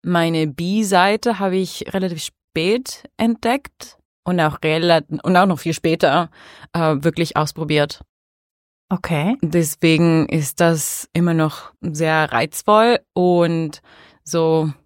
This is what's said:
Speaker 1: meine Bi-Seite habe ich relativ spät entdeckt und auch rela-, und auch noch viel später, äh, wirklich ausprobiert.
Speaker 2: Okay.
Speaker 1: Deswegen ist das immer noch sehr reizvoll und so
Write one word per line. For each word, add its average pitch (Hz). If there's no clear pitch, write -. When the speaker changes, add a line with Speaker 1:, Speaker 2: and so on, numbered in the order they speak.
Speaker 1:
meine 165
Bi-Seite 196
habe 190
ich -
relativ 185
spät -
entdeckt -
und 180
auch 156
rela-, 160
und 180
auch 196
noch 180
viel 165
später, 165
äh, 160
wirklich 165
ausprobiert. 151
Speaker 2:
Okay. 180
Speaker 1:
Deswegen 160
ist 156
das 165
immer 170
noch -
sehr 156
reizvoll 214
und 170
so 160